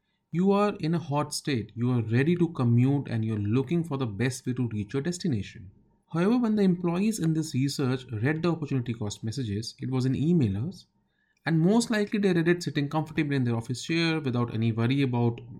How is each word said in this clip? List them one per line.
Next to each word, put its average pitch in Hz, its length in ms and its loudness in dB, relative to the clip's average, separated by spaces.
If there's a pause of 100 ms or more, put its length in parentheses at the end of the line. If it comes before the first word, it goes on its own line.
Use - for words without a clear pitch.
(320)
you 185 200 2
are 202 280 2
in 160 160 0
a 165 40 0
hot 147 360 -2
state. 107 400 -4
You 120 160 0
are 120 100 2
ready 131 360 2
to 170 100 2
commute 127 640 2
and 113 140 -2
you're 110 140 -2
looking 131 460 0
for 151 140 -4
the 131 100 -2
best 117 400 -4
way 127 60 -2
to 127 160 -2
reach 104 240 -6
your 139 100 -2
destination. 147 640 -4 (420)
However, 196 280 2
when 220 160 2
the 208 80 4
employees 180 560 2
in 160 160 2
this 156 180 -4
research 131 540 0 (160)
read 156 180 0
the 170 100 2
opportunity 135 420 -2
cost 104 300 -8
messages, 110 560 -6
it 123 120 -6
was 131 140 0
in 131 80 2
emailers, 135 720 0 (600)
and 165 140 2
most 220 320 4
likely 208 260 0
they 196 160 2
read 165 140 2
it 175 160 2
sitting 143 260 -2
comfortably 151 460 -2
in 131 80 2
their 120 120 2
office 117 280 -6
chair 165 360 0
without 120 360 -2
any 113 160 2
worry 120 320 2
about 120 360 2 (200)